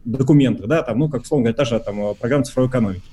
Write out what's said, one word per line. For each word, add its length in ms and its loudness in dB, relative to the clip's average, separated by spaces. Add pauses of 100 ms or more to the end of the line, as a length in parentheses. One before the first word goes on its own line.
документах, 640 2
да, 140 2
там, 180 -4
ну, 100 2
как, 120 -6
условно 240 0
говоря, 100 0
та 80 0
же, 160 0
там, 220 -6
э, 180 -2
программа 240 0
цифровой 260 0
экономики. 440 -2